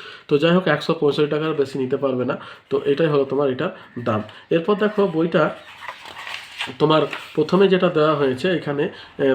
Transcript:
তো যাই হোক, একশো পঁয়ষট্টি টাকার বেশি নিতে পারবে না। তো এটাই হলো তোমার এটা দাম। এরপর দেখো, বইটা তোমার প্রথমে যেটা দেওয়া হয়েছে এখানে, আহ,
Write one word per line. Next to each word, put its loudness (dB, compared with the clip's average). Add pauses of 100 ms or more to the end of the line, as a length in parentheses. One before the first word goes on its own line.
(280)
তো 4
যাই 4
হোক, 2
একশো 0
পঁয়ষট্টি 0
টাকার -2
বেশি -2
নিতে -2
পারবে -2
না। -2 (320)
তো 0
এটাই 2
হলো 2
তোমার 0
এটা -4 (300)
দাম। 0 (280)
এরপর 2
দেখো, 2
বইটা 2 (1200)
তোমার 4 (320)
প্রথমে 4
যেটা 2
দেওয়া 2
হয়েছে 0
এখানে, -2
আহ, -2